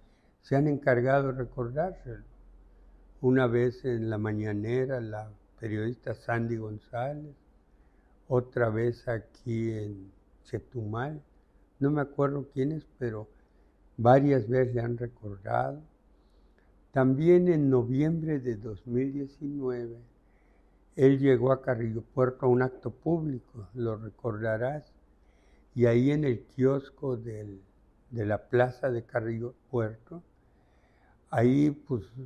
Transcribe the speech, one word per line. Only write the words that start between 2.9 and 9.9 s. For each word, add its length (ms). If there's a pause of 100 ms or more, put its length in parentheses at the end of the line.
Una 260
vez 400
en 240
la 80
mañanera, 840
la 300 (280)
periodista 560
Sandy 440
González, 760 (920)
otra 400
vez 400
aquí 600
en 420 (320)